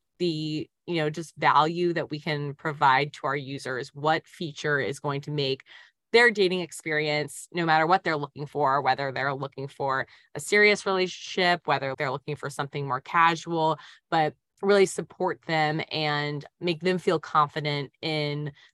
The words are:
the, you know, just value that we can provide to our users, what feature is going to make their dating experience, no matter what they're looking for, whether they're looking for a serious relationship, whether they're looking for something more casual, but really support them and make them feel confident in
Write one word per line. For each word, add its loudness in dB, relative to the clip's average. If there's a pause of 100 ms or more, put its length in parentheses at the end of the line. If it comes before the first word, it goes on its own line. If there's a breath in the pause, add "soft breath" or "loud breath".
(200)
the, -2 (160)
you -6
know, 0
just -8
value 4
that -4
we -6
can -4
provide 2
to -16
our -2
users, -8
what -2
feature -4
is -4
going -4
to -10
make -4 (480 loud breath)
their 8
dating 2
experience, -4
no -2
matter 4
what 4
they're 0
looking -8
for, 0
whether 0
they're -2
looking -8
for -4 (300 soft breath)
a -8
serious 4
relationship, 0
whether -2
they're -4
looking -8
for -10
something -6
more -4
casual, 0 (320 loud breath)
but 2 (260)
really 6
support -4
them 2 (100)
and -2 (160)
make -2
them 0
feel 0
confident 0 (100)
in -4 (220 soft breath)